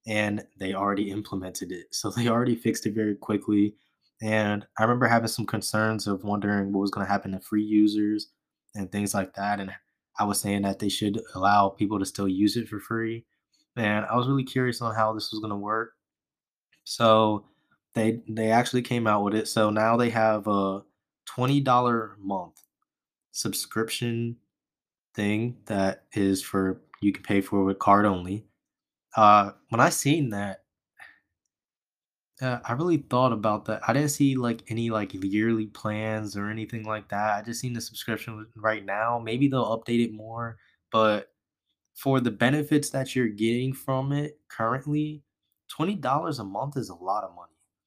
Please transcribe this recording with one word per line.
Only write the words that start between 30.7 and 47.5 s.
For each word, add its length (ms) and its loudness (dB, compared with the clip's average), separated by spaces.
uh, 200 -2
I 100 -4
really 240 2
thought 360 2
about 320 0
that. 220 -4
I 60 6
didn't 160 2
see, 260 2
like, 340 -2
any, 220 -2
like, 240 -4
yearly 500 2
plans 720 -4
or 140 -4
anything 320 -8
like 260 -8
that. 300 0
I 20 -8
just 180 -8
seen 140 -6
the 80 -6
subscription 640 -8
right 300 -2
now. 320 0
Maybe 300 2
they'll 180 0
update 400 0
it 80 -4
more, 440 -12
but 400 2
for 240 2
the 100 2
benefits 640 2
that 240 -4
you're 140 2
getting 440 0
from 380 -4
it 260 -4
currently, 760 -4
twenty 260 -4
dollars 420 -2
a 60 -8
month 340 -8
is 120 -6
a 60 -18
lot 280 -4
of 100 -12
money, 240 -20